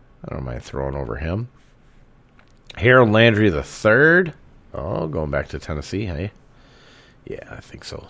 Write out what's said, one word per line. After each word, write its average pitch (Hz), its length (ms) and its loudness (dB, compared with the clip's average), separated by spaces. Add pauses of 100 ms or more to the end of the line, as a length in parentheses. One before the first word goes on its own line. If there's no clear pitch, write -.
(240)
I - 80 -12
don't 71 120 -8
mind 60 180 -10
throwing 69 320 -6
over 64 220 -6
him. 90 320 -4 (1300)
Harold 127 340 6
Landry 110 400 6
the 71 140 -2
third. 156 680 2 (400)
Oh, 104 360 -6
going 80 220 -4
back 69 180 -4
to 76 100 -10
Tennessee, 82 480 -8
hey? 87 240 -6 (920)
Yeah, - 260 -14
I - 100 -16
think - 240 -20
so, - 260 -14